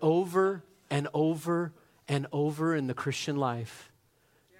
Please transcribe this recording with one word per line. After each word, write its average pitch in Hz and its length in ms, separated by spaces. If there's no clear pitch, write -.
over 180 600
and 143 240
over 165 580
and 143 260
over 151 440
in 139 100
the 127 80
Christian 143 420
life, 120 520